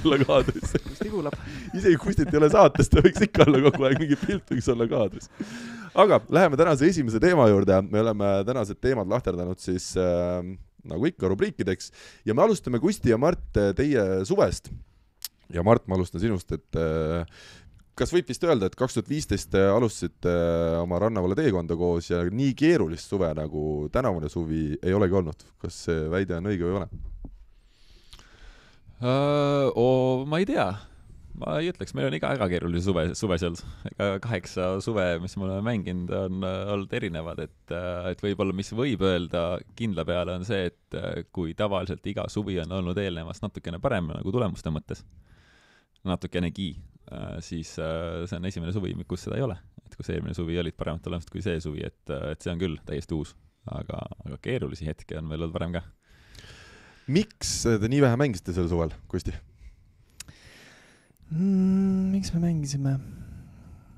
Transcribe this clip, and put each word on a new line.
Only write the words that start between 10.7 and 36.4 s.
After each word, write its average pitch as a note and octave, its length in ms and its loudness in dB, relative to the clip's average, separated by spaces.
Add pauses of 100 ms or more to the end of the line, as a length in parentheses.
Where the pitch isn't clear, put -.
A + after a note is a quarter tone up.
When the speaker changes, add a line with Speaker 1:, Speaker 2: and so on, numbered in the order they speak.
Speaker 1:
nagu F2+ 240 -2
ikka, - 220 -2
rubriikideks. G2+ 580 -2 (380)
Ja G#2+ 100 2
me E3+ 80 8
alustame, D3+ 380 0
Kusti D#3 320 2
ja - 20 2
Mart, D#3+ 300 0 (320)
teie C3 260 2 (200)
suvest. D3 440 0 (800)
Ja F2 160 -2
Mart, A2+ 220 4
ma F#2+ 100 0
alustan F2 240 -2
sinust, G2+ 300 -4
et, - 240 -8
äh, D#2+ 480 0 (680)
kas - 180 -2
võib F3 160 2
vist - 160 -6
öelda, C3 240 4
et - 80 -4
kaks B2+ 220 -2
tuhat G#2+ 100 -4
viisteist C#3 460 -4
te G2 80 4
alustasite, G2 680 0
äh, E2+ 540 2
oma F2 180 -2
rannavalla G2 380 0
teekonda F2+ 420 0
koos F2 320 0
ja F2 160 0
nii B2+ 260 0
keerulist A2+ 540 0
suve F#2 240 0
nagu D2+ 560 -4
tänavune F#2 400 -2
suvi D#2 560 -2
ei F#2 100 0
olegi G2 220 2
olnud? E2+ 300 -2 (120)
Kas - 280 -12
see D#2+ 240 -2
väide F2+ 260 -2
on F#2 160 -4
õige E2+ 160 -2
või F#2 80 0
vale? G2 140 -4 (2000)
Speaker 3:
Äh, C#3+ 720 2
oo, B2+ 560 2
ma D#3 140 0
ei G3+ 80 0
tea. F3 180 0 (640)
Ma - 260 -4
ei E3 80 -4
ütleks, F3+ 240 -8
meil C3+ 160 -2
on C#3+ 80 -2
ikka D3 160 -4
väga A#2+ 160 0
keerulisi F2 400 0
suve, F2 240 2
suve F2+ 260 -2
seal. E2+ 180 -2 (340)
Ega G2+ 300 -2
kaheksa F#2 480 -4 (120)
suve, G2+ 260 -2 (120)
mis F2+ 180 -8
me G2 100 -4
oleme F#2+ 200 -4
mänginud, F2+ 500 -4
on, F#2+ 280 -4